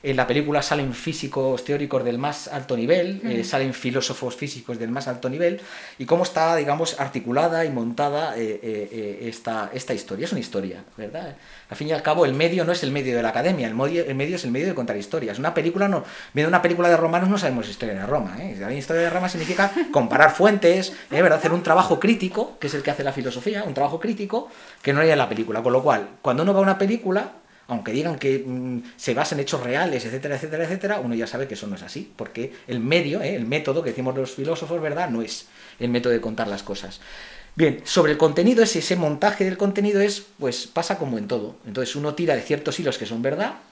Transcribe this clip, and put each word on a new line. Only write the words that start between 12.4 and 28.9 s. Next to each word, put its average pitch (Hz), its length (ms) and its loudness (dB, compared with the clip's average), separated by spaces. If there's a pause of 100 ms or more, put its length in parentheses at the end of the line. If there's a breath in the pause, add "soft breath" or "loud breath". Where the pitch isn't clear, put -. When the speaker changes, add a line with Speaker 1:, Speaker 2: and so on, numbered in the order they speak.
Speaker 1:
no 170 80 2
es 175 100 0
el 135 80 0
medio 131 240 0
de 117 80 2
la 113 60 2
academia, 131 400 2
el 110 60 -4
modio-, 156 300 2
el 135 120 -2
medio 147 180 -2
es 165 100 -6
el 123 60 -2
medio 139 160 0
de 185 80 0
contar 117 220 -2
historias. 107 420 -4
Una 156 160 -2
película 175 320 2
no, 175 160 0 (300 loud breath)
viendo 151 160 2
una 170 140 4
película 175 260 4
de 170 80 8
romanos 170 320 4
no 202 100 4
sabemos 127 300 0
historia 104 260 -6
de 95 120 -4
Roma, 110 340 -2
¿eh? 180 180 -8
Si 98 60 -8
hay 123 120 -4
historia 160 260 0
de 170 80 2
Roma 180 180 0
significa 180 440 0 (200)
comparar 131 420 6
fuentes, 190 560 6 (220 loud breath)
¿eh? 156 100 4
¿Verdad? 156 160 8
Hacer 160 140 2
un 180 100 2
trabajo 175 380 4
crítico, 208 580 0
que 151 80 -6
es 139 80 -4
el 139 80 -4
que 147 80 0
hace 139 140 -4
la 135 80 0
filosofía, 131 500 -4
un 165 100 -6
trabajo 143 280 0
crítico 220 480 -4 (340 loud breath)
que 143 100 2
no 143 80 4
hay 160 100 8
en 147 80 6
la 123 100 2
película. 110 160 -2 (180)
Con 123 120 4
lo 127 80 4
cual, 110 260 2 (140)
cuando 135 200 2
uno 196 120 4
va 190 60 4
a - 20 4
una 190 160 4
película, 202 540 0 (360 soft breath)
aunque 113 240 -4
digan 151 260 -2
que, 135 280 0
mm, 127 320 -4 (180 loud breath)